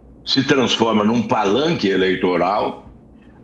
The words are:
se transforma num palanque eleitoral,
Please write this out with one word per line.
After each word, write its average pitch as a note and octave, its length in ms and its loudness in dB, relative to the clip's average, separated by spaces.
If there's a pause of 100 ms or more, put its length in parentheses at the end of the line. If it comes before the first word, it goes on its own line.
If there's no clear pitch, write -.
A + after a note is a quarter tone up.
(260)
se C3+ 180 0
transforma A#2 600 2
num A#2 160 0
palanque A2+ 640 0
eleitoral, F#2 1040 -2 (540)